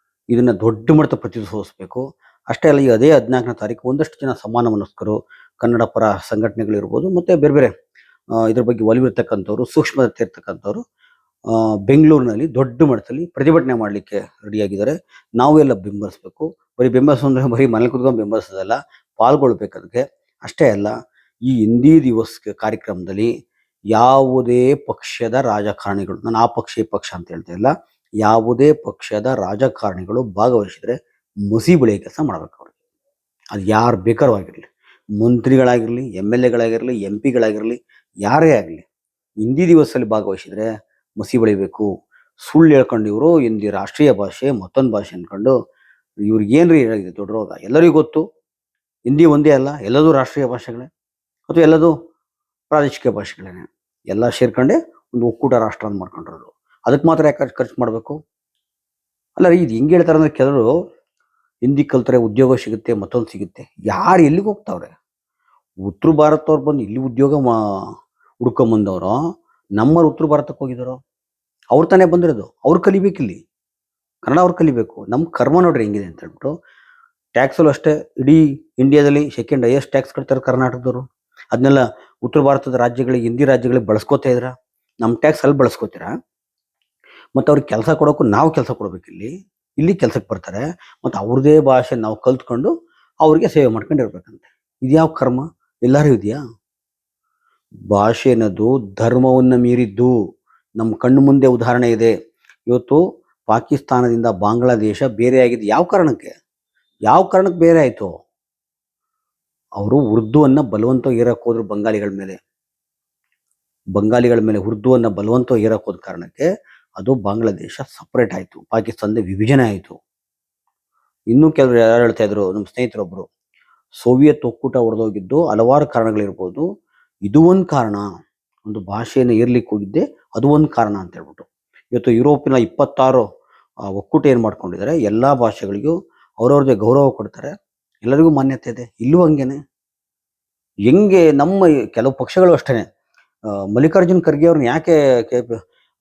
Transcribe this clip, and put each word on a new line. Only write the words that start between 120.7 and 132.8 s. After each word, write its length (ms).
ಇನ್ನೂ 260
ಕೆಲವರು 260
ಯಾರು 240
ಹೇಳ್ತಾ 220
ಇದ್ರು, 280
ನಮ್ 140
ಸ್ನೇಹಿತರೊಬ್ರು, 640
ಸೋವಿಯತ್ 520
ಒಕ್ಕೂಟ 320
ಒಡೆದೋಗಿದ್ದು 680
ಹಲವಾರು 400
ಕಾರಣಗಳಿರ್ಬೋದು. 920
ಇದು 200
ಒಂದ್ 240
ಕಾರಣ. 300
ಒಂದು 140
ಭಾಷೆಯನ್ನು 540
ಏರ್ಲಿಕ್ಕೆ 360
ಹೋಗಿದ್ದೆ, 640
ಅದು 120
ಒಂದ್ 200
ಕಾರಣ 280
ಅಂತ 180
ಹೇಳ್ಬಿಟ್ಟು. 300
ಇವತ್ತು 180
ಯುರೋಪಿನ 420
ಇಪ್ಪತ್ತಾರು, 920